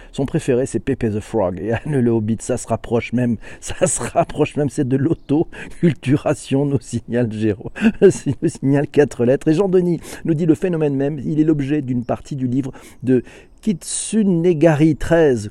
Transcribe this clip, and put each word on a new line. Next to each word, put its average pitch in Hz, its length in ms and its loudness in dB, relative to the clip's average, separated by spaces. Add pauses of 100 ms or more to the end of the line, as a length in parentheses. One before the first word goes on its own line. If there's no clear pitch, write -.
(100)
Son 139 140 -4
préféré, 135 400 0
c'est 113 160 -4
Pépé 127 300 -2
the 104 100 -2
Frog. 92 400 -2
Et 110 140 -2
Anne 143 260 -2
le 120 100 2
Hobbit, 110 300 0
ça 123 160 -4
se - 100 -10
rapproche - 460 -4
même, 120 240 0 (240)
ça - 260 -2
se - 140 -2
rapproche 147 560 -2
même, 143 140 -2
c'est 143 180 -2
de 131 80 0
l'auto-culturation, 143 1700 -2
nous 139 160 0
signale 117 500 -2
Géraud. 107 420 -4 (140)
<laughs> - 140 0
Nous 160 480 2
signale 139 400 0
quatre 120 380 2
lettres. 135 220 2
Et 156 60 4
Jean-Denis 180 460 2 (240)
nous 165 80 0
dit, « 160 140 0
Le 156 80 6
phénomène 156 420 0
même, 143 220 -2
il 151 200 -2
est 156 60 4
l'objet 151 380 0
d'une 123 240 -4
partie 123 300 -6
du 127 100 -4
livre 127 260 -2 (300)
de 127 200 2 (380)
Kitsunegari 165 1300 2
treize, 135 560 2